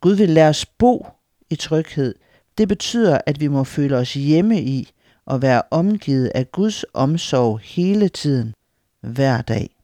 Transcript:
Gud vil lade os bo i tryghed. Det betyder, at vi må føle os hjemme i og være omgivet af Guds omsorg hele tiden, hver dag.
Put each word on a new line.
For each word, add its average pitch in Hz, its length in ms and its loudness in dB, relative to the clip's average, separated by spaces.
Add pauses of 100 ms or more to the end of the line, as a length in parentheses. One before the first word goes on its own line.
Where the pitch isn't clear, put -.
Gud 185 120 4
vil 202 160 4
lade 156 200 6
os - 160 -2
bo - 420 0 (420)
i 165 60 -4
tryghed. 151 600 -4 (420)
Det 220 100 2
betyder, 202 580 0
at 143 140 -2
vi 147 80 -2
må 139 160 0
føle 139 340 -2
os 123 160 -2
hjemme 160 480 2
i 131 300 -4 (340)
og 135 160 -2
være 127 200 4 (100)
omgivet 156 640 0
af 127 160 -4
Guds 202 420 -2
omsorg 127 680 0
hele 190 500 0
tiden, 123 440 -4 (480)
hver 120 400 -2
dag. 110 420 -6